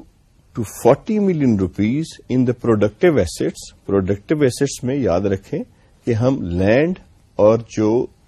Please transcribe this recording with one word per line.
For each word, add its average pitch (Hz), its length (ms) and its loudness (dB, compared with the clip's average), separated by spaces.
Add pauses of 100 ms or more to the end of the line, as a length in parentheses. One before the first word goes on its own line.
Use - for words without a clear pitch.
(580)
to 117 40 -6
forty 143 560 0
million 160 340 2
rupees 107 840 -2
in - 20 2
the 120 320 0
productive 110 440 2
assets، - 800 -4
productive 98 440 -2
assets 139 440 -2
میں 131 140 -4
یاد 95 240 0
رکھیں 101 420 -4 (420)
کہ 123 80 -2
ہم 123 300 0
لینڈ 107 560 0 (380)
اور 107 220 4 (180)
جو 110 300 0 (220)